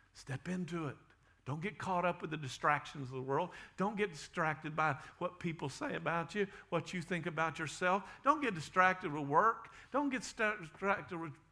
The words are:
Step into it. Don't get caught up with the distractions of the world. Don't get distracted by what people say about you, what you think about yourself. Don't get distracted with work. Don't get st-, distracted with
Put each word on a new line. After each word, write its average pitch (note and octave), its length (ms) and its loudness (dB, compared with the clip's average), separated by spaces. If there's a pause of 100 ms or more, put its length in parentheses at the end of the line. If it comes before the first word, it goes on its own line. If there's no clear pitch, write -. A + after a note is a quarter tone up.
(120)
Step - 360 -10
into F3 380 -4
it. B2 100 -6 (500)
Don't D3+ 140 -4
get G3+ 160 -6
caught F3+ 280 0
up E3+ 180 2
with E3 80 -6
the D#3 60 -4
distractions D3 720 0
of C3 80 -10
the B2+ 60 -6
world. C#3 280 0 (260)
Don't G#3 200 -2
get G3+ 160 0
distracted D#3 640 -2
by D#3 200 2 (220)
what F3 220 -4
people E3 280 -4
say A3+ 280 -4
about E3 400 -2
you, G3+ 100 0 (220)
what E3+ 260 -2
you F3 80 -4
think E3+ 240 -4
about D#3+ 320 -2
yourself. F#3 460 0 (180)
Don't D4+ 180 4
get A#3+ 140 2
distracted F#3 580 4
with D3+ 120 -2
work. F#3+ 460 6 (200)
Don't C#4+ 200 2
get B3+ 120 -2
st-, G#3+ 400 0
distracted F3 560 -2
with E3 140 -6 (200)